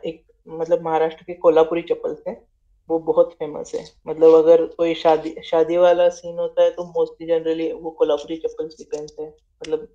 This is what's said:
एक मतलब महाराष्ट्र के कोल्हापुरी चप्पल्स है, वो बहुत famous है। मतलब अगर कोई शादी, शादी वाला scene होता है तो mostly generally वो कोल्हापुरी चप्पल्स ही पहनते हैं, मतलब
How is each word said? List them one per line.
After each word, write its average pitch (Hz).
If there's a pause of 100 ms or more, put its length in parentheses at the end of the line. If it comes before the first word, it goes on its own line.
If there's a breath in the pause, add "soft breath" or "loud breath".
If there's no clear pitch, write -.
एक 160 (220)
मतलब 165
महाराष्ट्र 160
के 175
कोल्हापुरी 165
चप्पल्स 160 (100)
है, - (420)
वो 165
बहुत 165
famous -
है। - (160)
मतलब 160
अगर 160
कोई 165
शादी, 160
शादी 165
वाला 175
scene 170
होता 170
है 170
तो 175
mostly 165
generally 160
वो 165
कोल्हापुरी 160
चप्पल्स 156
ही 151
पहनते 151
हैं, 156
मतलब 156